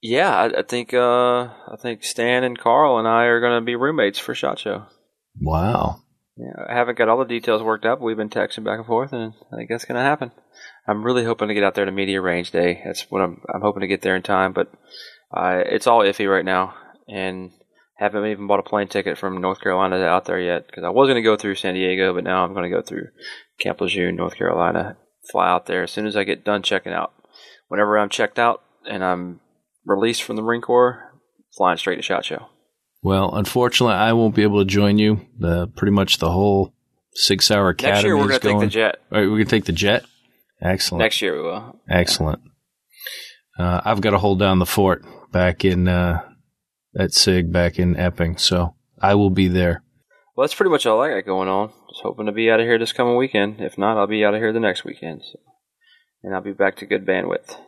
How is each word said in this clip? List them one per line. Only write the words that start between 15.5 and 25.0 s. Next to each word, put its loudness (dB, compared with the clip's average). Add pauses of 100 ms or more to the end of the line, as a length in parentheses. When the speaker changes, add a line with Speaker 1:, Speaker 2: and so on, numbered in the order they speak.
Speaker 1:
it's 0
all 6
iffy 0
right 2
now, -2 (340)
and -10 (460)
haven't -2
even -6
bought 2
a -4
plane -2
ticket -4
from -6
North -4
Carolina 0
out 2
there -4
yet, -4
'cause -14
I -4
was 4
gonna 2
go 2
through -6
San -4
Diego, 0
but -4
now 0
I'm -4
gonna -6
go -2
through -12 (520)
Camp -4
Lejeune, -4
North -6
Carolina, -2 (340)